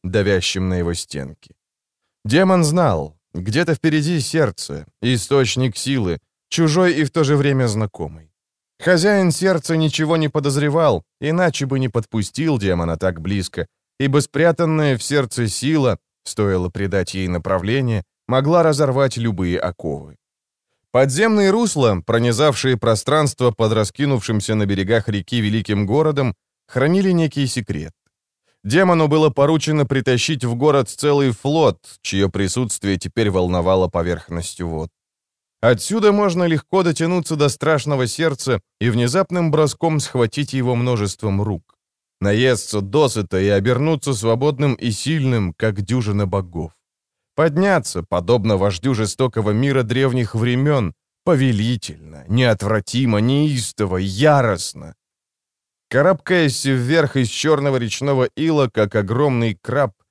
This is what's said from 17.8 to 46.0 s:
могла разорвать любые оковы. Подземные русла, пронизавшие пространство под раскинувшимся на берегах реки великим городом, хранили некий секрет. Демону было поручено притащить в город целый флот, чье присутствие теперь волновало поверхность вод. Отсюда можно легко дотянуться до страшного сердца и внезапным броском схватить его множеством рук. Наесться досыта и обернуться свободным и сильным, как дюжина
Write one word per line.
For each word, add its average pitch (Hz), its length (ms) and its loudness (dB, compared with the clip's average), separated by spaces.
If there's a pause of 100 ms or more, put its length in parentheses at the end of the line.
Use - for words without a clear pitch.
могла 143 360 2
разорвать 139 540 0
любые 92 420 -2
оковы. 73 580 -8 (760)
Подземные 190 600 2
русла, 143 540 2
пронизавшие 120 720 2
пространство 127 720 0
под 110 220 0
раскинувшимся 110 840 0
на 107 100 0
берегах 101 440 0
реки 104 320 -2
великим 104 440 0
городом, 139 500 0 (320)
хранили 180 440 0
некий 151 360 0
секрет. 80 440 -8 (720)
Демону 160 440 2
было 156 220 4
поручено 147 560 2
притащить 131 580 0
в 120 120 -2
город 139 340 2
целый 143 420 2
флот, 139 460 0 (240)
чье 95 280 0
присутствие 98 680 -2
теперь 104 320 -2
волновало 90 600 2
поверхность 85 720 -4
вод. 82 280 -8 (720)
Отсюда 196 500 2
можно 185 360 0
легко 170 360 0
дотянуться 170 520 -2
до 143 140 2
страшного 139 580 0
сердца 131 540 -2 (200)
и 117 80 2
внезапным 156 640 0
броском 156 480 0
схватить 131 540 -2
его 127 220 0
множеством 104 680 -2
рук. 104 360 -6 (440)
Наесться 110 600 0
досыта 101 580 0
и 98 100 2
обернуться 127 640 0
свободным 123 600 0
и 117 160 -4
сильным, 127 600 -2
как 104 280 -2
дюжина 104 440 -2